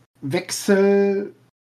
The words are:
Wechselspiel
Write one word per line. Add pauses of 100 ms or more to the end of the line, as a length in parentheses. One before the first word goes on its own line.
(200)
Wechselspiel (360)